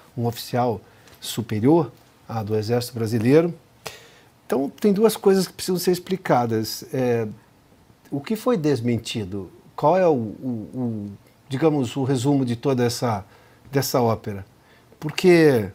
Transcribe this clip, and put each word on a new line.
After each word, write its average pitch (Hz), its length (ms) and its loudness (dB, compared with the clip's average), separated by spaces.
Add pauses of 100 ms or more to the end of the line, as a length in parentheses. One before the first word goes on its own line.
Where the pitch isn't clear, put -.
(140)
um 117 120 -2
oficial 120 560 -2 (360)
superior, 120 720 0 (380)
ah, 113 140 -6
do 104 120 -4
Exército 117 380 -2
Brasileiro. 120 640 2 (920)
Então, 269 240 -2
tem 208 240 2
duas 214 200 4
coisas 190 320 2
que - 60 -14
precisam - 260 -4
ser 175 120 0
explicadas. 131 1000 -2
É, 120 380 0 (840)
o 143 80 -4
que 175 160 -6
foi 240 220 0
desmentido? 117 920 -2 (260)
Qual 151 180 4
é 185 140 4
o, 160 40 4
o, 113 600 -4
o, 113 360 -6 (400)
digamos, 135 460 0
o 139 60 -2
resumo 135 440 0
de 120 100 -2
toda 127 260 0
essa, 117 440 -2 (440)
dessa 135 300 0
ópera? 107 460 -2 (520)
Porque 151 760 4